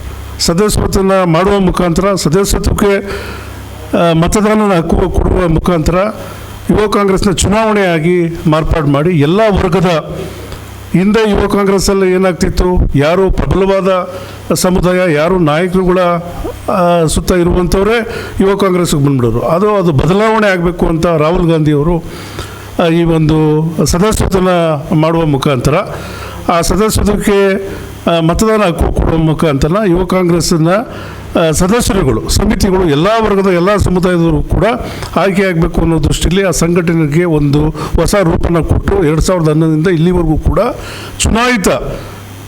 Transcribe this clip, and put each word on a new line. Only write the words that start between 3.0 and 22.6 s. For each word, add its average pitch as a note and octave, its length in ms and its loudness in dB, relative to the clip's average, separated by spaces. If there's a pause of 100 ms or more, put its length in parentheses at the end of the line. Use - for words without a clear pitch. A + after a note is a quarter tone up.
ಆ, E3+ 160 2
ಮತದಾನನ G3+ 640 2
ಹಕ್ಕು E3+ 320 0
ಕೊಡುವ - 380 0
ಮುಖಾಂತರ D#3+ 480 0 (760)
ಯುವ G3+ 180 2
ಕಾಂಗ್ರೆಸ್ನ G3+ 440 0
ಚುನಾವಣೆಯಾಗಿ F3+ 1160 0
ಮಾರ್ಪಾಡು D#3 400 0
ಮಾಡಿ, D3+ 320 2
ಎಲ್ಲ E3 220 2
ವರ್ಗದ, F3+ 760 0 (760)
ಹಿಂದೆ G#3 380 2
ಯುವ G3+ 160 2
ಕಾಂಗ್ರೆಸ್ಸಲ್ಲಿ G3 640 2
ಏನಾಗ್ತಿತ್ತು, F3+ 840 0
ಯಾರು F3 340 2
ಪ್ರಬಲವಾದ F#3 840 0 (400)
ಸಮುದಾಯ, F3+ 600 0
ಯಾರು E3 260 2
ನಾಯಕರುಗಳ, F3+ 600 0 (720)
ಆ, F3 340 2
ಸುತ್ತ D#3+ 260 0
ಇರುವಂಥವರೇ F#3 760 0 (320)
ಯುವ G3 140 2
ಕಾಂಗ್ರೆಸ್ಗೆ F3 500 0
ಬಂದ್ಬಿಡೋರು. A#2+ 360 0
ಅದು, G#3 340 0
ಅದು F3 160 2
ಬದಲಾವಣೆ G#3 560 2
ಆಗಬೇಕು F3+ 380 0
ಅಂತ E3+ 200 0
ರಾಹುಲ್ E3+ 460 2
ಗಾಂಧಿಯವರು, D#3+ 520 0 (760)